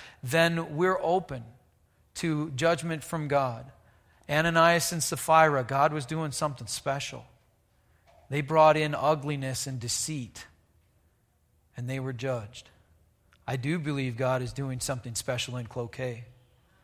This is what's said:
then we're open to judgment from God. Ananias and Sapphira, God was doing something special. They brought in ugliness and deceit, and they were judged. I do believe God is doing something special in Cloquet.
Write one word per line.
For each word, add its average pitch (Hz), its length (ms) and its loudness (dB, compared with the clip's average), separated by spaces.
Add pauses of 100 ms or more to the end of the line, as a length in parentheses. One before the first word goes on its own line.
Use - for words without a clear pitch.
(220)
then 165 540 2
we're 180 260 2
open 160 420 -2 (720)
to 156 360 -2
judgment 160 520 0
from 151 240 -6
God. 131 440 0 (580)
Ananias 165 600 4
and 165 100 -2
Sapphira, 156 600 4
God 139 280 2
was 151 140 -6
doing 156 260 -4
something 135 360 -6
special. 135 580 -6 (1040)
They 143 120 0
brought 156 360 8
in 151 180 0
ugliness 139 720 -2
and 131 120 -8
deceit, 120 680 -6 (1300)
and 123 140 -8
they 135 100 -4
were 131 140 -6
judged. 120 560 -6 (800)
I 131 100 -2
do 147 220 -2
believe 139 360 -4
God 127 260 0
is 120 120 -6
doing 135 260 -6
something 120 360 -6
special 123 420 -4
in 120 80 -8
Cloquet. 120 600 -8 (580)